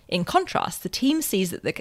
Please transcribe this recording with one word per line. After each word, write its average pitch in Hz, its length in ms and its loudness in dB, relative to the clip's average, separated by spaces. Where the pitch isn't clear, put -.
In 175 180 0
contrast, - 560 0
the - 80 -4
team 302 320 2
sees 185 300 0
that - 100 -10
the, 156 180 -2